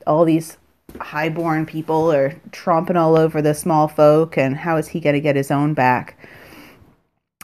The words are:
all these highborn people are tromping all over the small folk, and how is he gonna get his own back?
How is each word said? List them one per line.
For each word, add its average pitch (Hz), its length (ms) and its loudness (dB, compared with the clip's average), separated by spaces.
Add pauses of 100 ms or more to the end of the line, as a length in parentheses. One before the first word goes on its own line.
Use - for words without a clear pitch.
all 156 180 2
these 160 320 -2 (440)
highborn 160 640 -4
people 160 460 -2
are 139 280 -2 (100)
tromping 180 460 -2
all 160 200 2
over 160 260 0
the 151 100 2
small 156 360 0
folk, 151 500 2
and 135 180 0
how 165 200 -4
is 160 120 -4
he 170 120 -8
gonna 147 200 0
get 143 160 0
his 139 140 -2
own 147 240 -2
back? 127 420 0 (1300)